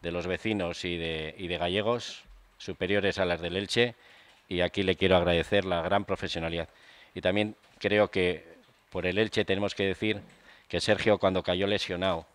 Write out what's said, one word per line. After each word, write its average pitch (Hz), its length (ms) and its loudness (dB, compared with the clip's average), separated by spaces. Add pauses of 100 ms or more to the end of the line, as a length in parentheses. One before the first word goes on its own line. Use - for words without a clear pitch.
de 85 100 -6
los 87 140 -4
vecinos 92 580 -2
y 87 140 -4
de, 80 400 -6
y 95 80 -10
de 85 100 -2
gallegos 101 680 -2 (340)
superiores 95 580 -2
a 98 80 2
las 87 160 0
del 87 160 -4
Elche, 117 380 0 (560)
y 87 100 -2
aquí 87 220 0
le 92 140 2
quiero 92 200 4
agradecer 87 480 2
la 87 160 -2
gran 95 240 0
profesionalidad. 82 640 -4 (460)
Y 90 80 -10
también 104 340 2 (220)
creo 104 320 4
que 90 340 0 (460)
por 90 160 -4
el 90 100 0
Elche 107 300 0
tenemos 98 280 0
que 98 120 0
decir 104 340 -2 (480)
que 87 140 -2
Sergio, 104 340 4
cuando 92 260 2
cayó 92 240 0
lesionado 92 680 -2